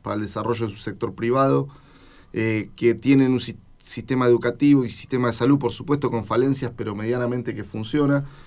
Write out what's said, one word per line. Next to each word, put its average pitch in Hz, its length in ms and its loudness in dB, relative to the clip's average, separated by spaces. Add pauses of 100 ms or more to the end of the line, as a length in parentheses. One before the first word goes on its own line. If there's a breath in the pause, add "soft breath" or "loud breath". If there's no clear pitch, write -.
para 104 140 -6
el 104 60 -4
desarrollo 110 440 -4
de 104 60 -4
su 98 80 -14
sector 104 340 -8
privado, 135 540 2 (640 loud breath)
eh, 110 420 -2
que 117 200 4
tienen 131 380 4
un 123 60 0
si-, - 180 -8 (200)
sistema - 500 -4
educativo 120 580 4
y 110 40 -6
sistema - 380 -2
de 113 60 0
salud, 139 260 4
por 120 120 -2
supuesto, 139 380 -2
con 113 160 -4
falencias, 127 500 0
pero 107 200 -6
medianamente 120 580 -4
que 107 100 -10
funciona. 143 600 0 (220 loud breath)